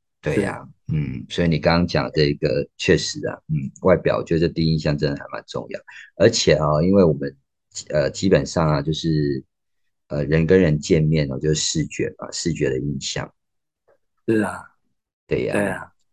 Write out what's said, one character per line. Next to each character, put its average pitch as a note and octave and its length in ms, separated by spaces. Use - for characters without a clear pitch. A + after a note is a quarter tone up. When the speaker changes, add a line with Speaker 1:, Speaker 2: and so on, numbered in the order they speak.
Speaker 1:
对 - 220
呀， - 200
Speaker 2:
是。 D#2+ 60
Speaker 1:
嗯， C2 340
所 - 160
以 E2+ 40
你 D#2 100
刚 E2 160
刚 F2 120
讲 C#2+ 280
这 D2 200
个 C#2 320
确 E2+ 180
实 - 300
啊， - 100
嗯， D#2 80
外 F2 140
表 C#2+ 220
我 A#1 60
觉 - 120
得 D#2 40
这 E2 80
第 E2 180
一 D#2+ 60
印 D#2+ 60
象 D2+ 180
真 C#2+ 140
的 C#2+ 60
还 C2 160
蛮 - 140
重 - 220
要， - 120
而 E2+ 140
且 - 240
啊， D2+ 280
因 F#2 120
为 G2+ 100
我 D#2+ 80
们， C#2 240
呃， D2 180
基 F#2 200
本 D2+ 180
上 E2 200
啊， D2 140
就 D2+ 120
是， D2+ 520
呃， D2 160
人 D#2+ 220
跟 F#2 120
人 D#2+ 200
见 D#2+ 240
面 D2+ 280
哦， C2 80
就 D2 100
是 D#2 80
视 - 300
觉 - 320
嘛， - 120
视 - 220
觉 D2 180
的 C2 80
印 C#2 220
象。 - 300
Speaker 2:
是 A2+ 140
啊。 F#2+ 220
Speaker 1:
对 B1 180
呀。 - 80
Speaker 2:
对 G#2 140
啊。 F#2+ 200